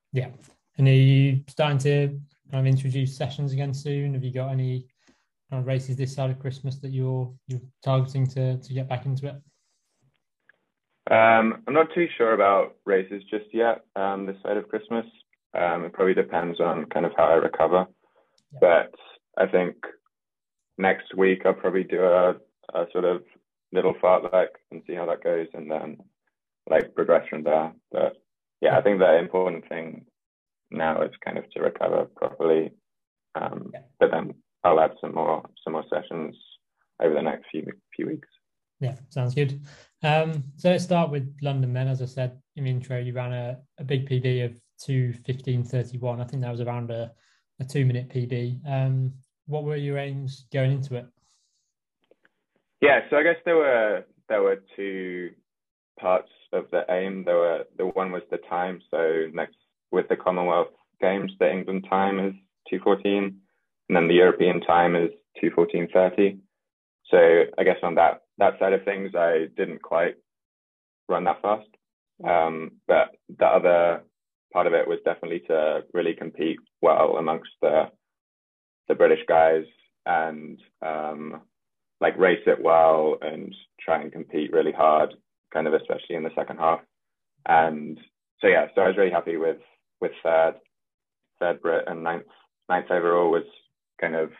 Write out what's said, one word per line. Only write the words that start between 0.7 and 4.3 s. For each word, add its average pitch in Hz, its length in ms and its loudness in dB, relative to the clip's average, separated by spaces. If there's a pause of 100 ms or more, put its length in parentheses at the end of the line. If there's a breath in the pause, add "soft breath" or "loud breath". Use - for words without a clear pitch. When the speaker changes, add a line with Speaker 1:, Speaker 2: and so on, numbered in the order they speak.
Speaker 1:
And 135 100 4
are 135 40 6
you 135 560 4
starting 147 320 0
to 143 400 0 (320)
kind 131 160 0
of 131 60 4
introduce 131 420 -2
sessions 139 380 -6
again 139 200 -4
soon? 143 420 -6
Have 131 80 -6
you 127 100 -6